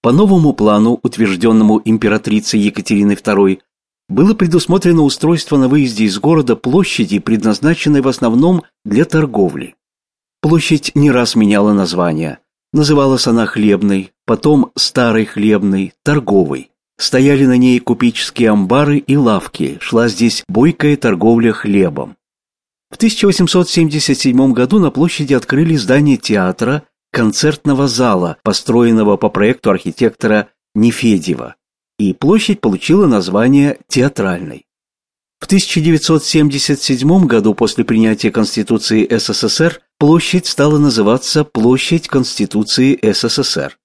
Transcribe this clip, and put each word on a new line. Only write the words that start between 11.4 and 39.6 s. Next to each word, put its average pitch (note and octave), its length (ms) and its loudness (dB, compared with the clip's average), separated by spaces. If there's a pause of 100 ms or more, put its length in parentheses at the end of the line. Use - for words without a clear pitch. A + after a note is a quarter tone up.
название. E2+ 680 -2 (320)
Называлась C#3+ 560 2
она A2+ 180 0
"Хлебной", G2+ 640 -2 (160)
потом C3+ 480 0
Старой A2+ 520 -2
Хлебной, G2+ 760 -2
Торговой. G2+ 680 -2 (260)
Стояли C3+ 480 2
на B2+ 100 4
ней B2 220 4
купеческие A#2+ 720 -2
амбары B2+ 480 0
и C#3 180 -2
лавки, F#2+ 640 -2
шла A2+ 280 0
здесь A2 400 -2
бойкая D3 480 0
торговля A2+ 560 2
хлебом. F2+ 640 -2 (720)
В - 60 -20
тысяча A3 300 0
восемьсот F3+ 420 0
семьдесят D3+ 500 -2
седьмом C3 340 2
году B2+ 260 2
на E3 140 2
площади C#3+ 420 -2
открыли D3+ 400 0
здание C3+ 420 2
театра, A2+ 680 -4 (260)
концертного C#3+ 800 0
зала, G#2 560 0
построенного A2 720 2
по G#2 140 -2
проекту G#2 400 -2
архитектора G#2+ 800 -2 (260)
Нефедьева, F#2 800 -2 (420)
и G2 140 0
площадь F#3+ 480 0
получила F#3+ 460 0
название A#2+ 720 2 (100)
"Театральной". F#2 800 -4 (760)
В - 80 -16
тысяча F#3 320 0
девятьсот D#3 440 0
семьдесят C#3+ 580 -2
седьмом D3 440 2
году A2 280 2
после A2+ 300 -2
принятия A2 460 0
Конституции A2 800 -2
С A2+ 180 -2
С G#2 200 -4
С - 120 -4